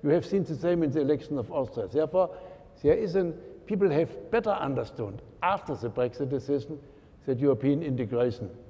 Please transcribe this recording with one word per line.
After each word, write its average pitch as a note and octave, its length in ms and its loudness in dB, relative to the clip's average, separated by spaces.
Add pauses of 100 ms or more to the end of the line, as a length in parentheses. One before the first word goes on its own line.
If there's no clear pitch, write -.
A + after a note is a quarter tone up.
You D3 60 2
have D#3 160 4
seen G3 180 0
the D3+ 120 -4
same E3+ 260 2
in D3+ 100 2
the D3+ 80 0
election D3 380 0
of A2 140 -4
Austria. A#2+ 360 -2
Therefore, D#3 480 0 (460)
there D3 140 6
is F#3+ 200 -2
an, F3+ 180 2 (340)
people G3 220 4
have - 420 0
better A3+ 180 2
understood B2 720 -4 (220)
after F3+ 320 0
the A#2+ 140 -4
Brexit B2 400 -2
decision C#3 500 -2 (480)
that B2+ 120 0
European C#3 440 4
integration A#2+ 680 0 (200)